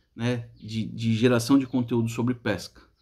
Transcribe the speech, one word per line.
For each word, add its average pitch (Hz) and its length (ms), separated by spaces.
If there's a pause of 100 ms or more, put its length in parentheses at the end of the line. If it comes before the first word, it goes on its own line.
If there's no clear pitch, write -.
(160)
né, 117 400
de, 110 300
de 113 300
geração 123 440
de 131 80
conteúdo 120 400
sobre 117 260
pesca. 104 480 (200)